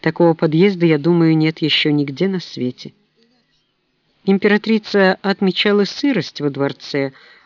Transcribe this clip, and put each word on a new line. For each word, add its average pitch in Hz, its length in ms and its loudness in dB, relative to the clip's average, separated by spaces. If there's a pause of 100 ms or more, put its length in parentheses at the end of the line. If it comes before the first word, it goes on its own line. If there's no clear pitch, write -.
Такого 160 320 2
подъезда, 170 520 2
я 156 120 4
думаю, 160 400 2
нет 156 240 -2
еще 151 300 0
нигде 147 360 -2
на 185 140 -4
свете". - 520 -10 (1300)
Императрица 208 960 2
отмечала 202 640 0
сырость 226 560 -4
во 147 80 -2
дворце, 139 640 -6 (320)